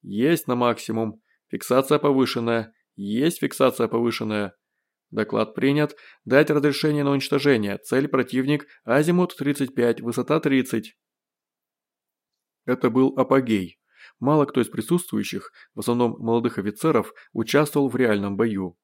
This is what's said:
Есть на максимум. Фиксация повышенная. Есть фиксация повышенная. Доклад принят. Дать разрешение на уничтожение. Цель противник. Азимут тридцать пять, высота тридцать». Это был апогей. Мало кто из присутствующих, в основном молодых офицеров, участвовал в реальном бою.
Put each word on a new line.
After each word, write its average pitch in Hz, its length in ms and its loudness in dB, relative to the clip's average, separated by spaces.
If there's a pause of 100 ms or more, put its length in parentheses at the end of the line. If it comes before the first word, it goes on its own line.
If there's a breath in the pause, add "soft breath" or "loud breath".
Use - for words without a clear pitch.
Есть 120 460 -2
на 123 80 -2
максимум. 113 640 -2 (280)
Фиксация - 500 0
повышенная. 120 760 0 (220)
Есть 113 440 -2
фиксация 123 500 0
повышенная. 107 640 -2 (560)
Доклад 110 420 -2
принят. 147 440 0 (260 loud breath)
Дать 135 260 4
разрешение 147 540 0
на 143 80 0
уничтожение. 135 680 0
Цель 135 300 -2
противник. 131 580 0 (200 soft breath)
Азимут 165 500 2
тридцать 139 400 -2
пять, 120 260 2
высота 123 380 -2
тридцать». 127 580 -2 (1700)
Это 127 240 0
был 131 280 2
апогей. 120 600 0 (400 soft breath)
Мало 143 260 2
кто - 160 0
из 110 80 0
присутствующих, 107 840 -4 (220 soft breath)
в 110 80 -10
основном 120 380 0
молодых 117 380 0
офицеров, 104 560 -2 (200 loud breath)
участвовал 143 560 0
в 120 80 -4
реальном 101 400 0
бою. 98 460 -2